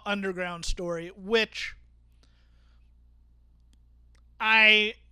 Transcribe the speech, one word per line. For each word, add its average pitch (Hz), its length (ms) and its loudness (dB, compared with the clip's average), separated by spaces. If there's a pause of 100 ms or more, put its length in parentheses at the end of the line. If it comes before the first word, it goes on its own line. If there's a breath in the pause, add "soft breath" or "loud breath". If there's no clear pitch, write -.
Underground 180 600 -6
story, 175 500 -6
which 214 600 -4 (2750)
I 214 560 4 (160)